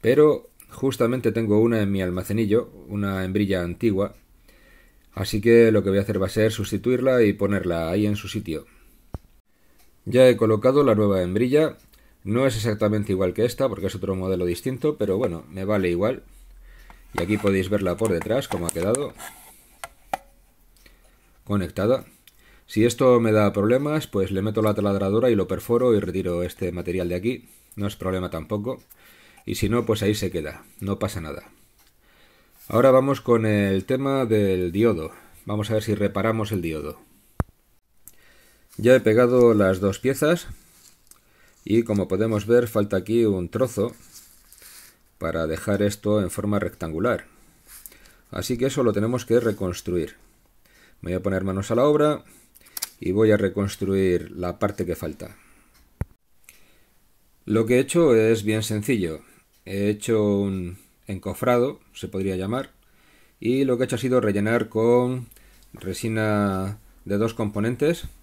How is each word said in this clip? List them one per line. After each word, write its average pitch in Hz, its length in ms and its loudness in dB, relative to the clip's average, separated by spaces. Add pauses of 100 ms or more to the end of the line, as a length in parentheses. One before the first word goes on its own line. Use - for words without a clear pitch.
pero 143 480 4 (220)
justamente 123 600 0
tengo 107 260 2
una 113 240 4
en 101 80 0
mi 98 100 -2
almacenillo, 98 680 -2 (160)
una 98 380 -4
hembrilla 95 380 0
antigua, 95 520 -2 (960)
así 98 280 -4
que 117 320 8
lo 104 100 4
que 95 80 0
voy 98 80 2
a 98 40 2
hacer 98 200 -2
va 92 40 0
a 95 40 -4
ser 110 220 2
sustituirla 120 720 0
y 104 80 4
ponerla 90 580 -2
ahí 104 160 0
en 104 80 0
su 101 140 -10
sitio. - 380 -8 (1400)
Ya 127 240 6
he 117 80 6
colocado 113 480 2
la 117 100 4
nueva 101 280 2
hembrilla, 123 540 2 (460)
no 117 240 0
es 120 80 0
exactamente 107 580 -2
igual 92 220 0
que 110 100 0
esta 127 240 -2
porque 92 200 -4
es 101 80 -8
otro 95 180 -4
modelo 92 320 -2
distinto, 131 500 -4
pero 101 220 -2
bueno, 92 300 -4
me 95 160 -10
vale 98 260 0
igual. 98 320 -2 (920)
Y - 80 -4
aquí 101 140 0
podéis 98 320 0
verla 95 280 -2
por 104 160 0
detrás, 101 340 -2
cómo 85 220 -4
ha - 20 -4
quedado 110 420 -2 (2250)
conectada. 101 640 -2 (640)
Si 110 200 2
esto 123 340 4
me 113 100 2
da 104 220 4
problemas, 135 540 0
pues 95 240 -2
le 95 100 -2
meto 107 220 -2
la 107 100 2
taladradora 101 560 0
y 117 60 4
lo 95 120 0
perforo 117 480 0
y 101 60 4
retiro 87 440 -4
este 90 280 -6
material 87 380 -4
de 90 40 -4
aquí. 104 340 -6 (280)
No 101 100 -4
es 95 80 -4
problema 92 360 -4
tampoco. 104 520 -6 (600)
Y - 120 -6
si 104 120 -2
no, 117 160 0
pues 104 180 0
ahí 104 120 2
se 101 160 -4
queda. 76 340 -8 (160)
No 98 180 -4
pasa 92 220 -6
nada. 76 220 -12 (1200)
Ahora 120 240 4
vamos 135 300 2
con 117 240 2
el 101 400 2
tema 135 400 -2
del 95 480 0
diodo. 95 400 0 (320)
Vamos 104 260 -4
a 113 40 -2
ver 107 80 0
si 107 120 -2
reparamos 104 580 -2
el 92 100 -4
diodo. 76 400 -8 (1800)
Ya 123 180 6
he 127 40 6
pegado 120 520 6
las 95 280 4
dos 98 180 0
piezas. 151 500 0 (1160)
Y 113 160 2
como 101 260 0
podemos 104 380 -2
ver, 120 200 4
falta 104 300 -2
aquí 110 300 2
un 92 240 -2
trozo 117 440 -4 (1200)
para 82 280 -4
dejar 98 360 -2
esto 104 400 0
en 90 80 -4
forma 101 300 -4
rectangular. 87 680 -4 (1040)
Así 120 260 -6
que 127 100 -2
eso 135 160 -2
lo 113 120 2
tenemos 113 320 -2
que 117 120 4
reconstruir. 90 800 -4 (840)
Me 87 80 -8
voy 90 80 -4
a 90 40 -8
poner 95 220 -2
manos 95 260 -4
a 117 40 0
la 120 100 2
obra 151 400 2 (760)
y - 100 -4
voy 107 220 4
a 104 40 6
reconstruir 95 960 0
la 90 280 -8
parte 98 280 -4
que 87 80 -4
falta. 78 420 -12 (2000)
Lo 110 220 0
que 120 80 2
he 123 60 4
hecho 143 340 4
es 110 300 2
bien 107 180 -2
sencillo. 104 580 -4 (460)
He 98 240 -2
hecho 107 340 0
un 98 540 -2 (280)
encofrado, 120 760 -2 (120)
se - 160 -14
podría 95 280 -4
llamar, 104 340 -6 (680)
y 131 240 0
lo 127 120 0
que 123 60 -2
he 127 40 0
hecho 123 100 -4
ha - 20 -4
sido 127 220 2
rellenar 107 480 0
con 123 580 0 (480)
resina 101 1040 -2 (260)
de 101 140 -2
dos 113 160 0
componentes 117 720 -2 (180)